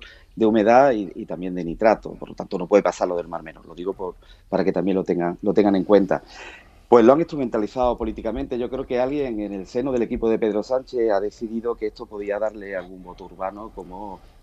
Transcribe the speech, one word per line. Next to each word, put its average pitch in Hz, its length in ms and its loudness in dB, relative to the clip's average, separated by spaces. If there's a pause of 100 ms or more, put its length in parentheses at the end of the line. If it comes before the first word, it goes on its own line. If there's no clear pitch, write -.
(360)
de 110 100 2
humedad 117 460 6
y, 101 240 -4
y 107 100 -12
también 90 300 -8
de 87 80 -4
nitrato. 98 480 0
Por - 160 -14
lo - 80 -18
tanto, 95 220 -8
no 87 100 -8
puede 101 160 6
pasar 90 240 -2
lo 87 80 -4
del 85 100 -6
Mar 85 160 -10
Menor. 80 240 -18
Lo 80 80 -20
digo 90 180 -6
por, 95 220 -10 (340)
para 90 140 0
que 90 100 2
también 90 220 0
lo 92 80 0
tengan, 85 400 -2
lo 104 100 0
tengan 101 220 4
en 92 80 2
cuenta. 95 400 4 (680)
Pues 120 160 10
lo 123 80 10
han 151 80 6
instrumentalizado 123 800 -2
políticamente. 113 580 -6
Yo 120 140 -4
creo 135 160 -6
que 123 140 -2
alguien 131 400 -4
en 101 120 -6
el 95 140 -10
seno 127 240 -4
del 123 120 0
equipo 113 260 -2
de 110 100 2
Pedro 104 240 0
Sánchez 127 480 -2
ha 98 100 2
decidido 113 540 -6
que 107 140 -6
esto 113 180 -14
podía 101 320 -8
darle 104 380 -6
algún 92 260 -12
voto 90 220 -18
urbano, 95 500 -12
como 92 460 -16 (220)